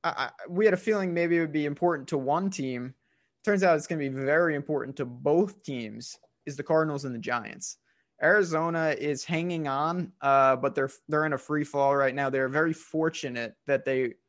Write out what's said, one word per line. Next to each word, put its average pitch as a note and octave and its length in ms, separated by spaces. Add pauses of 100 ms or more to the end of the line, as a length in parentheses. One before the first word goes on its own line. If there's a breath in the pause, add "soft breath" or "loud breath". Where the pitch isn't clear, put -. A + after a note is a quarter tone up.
I, E3+ 40
I, C3 220 (180)
we F3+ 160
had G3+ 100
a F#3 40
feeling G3 360
maybe E3+ 220
it E3+ 40
would D#3 120
be D3+ 140
important D3 420
to D3+ 100
one D#3 320
team. C3 440 (500)
Turns G3+ 180
out E3+ 140
it's D3+ 100
gonna E3 120
be C#3+ 100
very D3 460
important C#3 420
to C3+ 80
both D3 580
teams, A#2+ 540 (300)
is C#3 100
the C#3+ 60
Cardinals D#3 420
and B2+ 100
the A#2 40
Giants. A#2 600 (440)
Arizona E3 720
is D3 280
hanging E3 420
on, D#3 540
uh, C#3 340
but B2+ 220
they're, C3+ 140 (180)
they're D3+ 180
in D3+ 60
a C3+ 60
free D3 260
fall C#3 320
right C3+ 180
now. C#3 160
They're C3 180
very D#3 240
fortunate C#3+ 840 (100)
that C3+ 180
they C3 300 (140)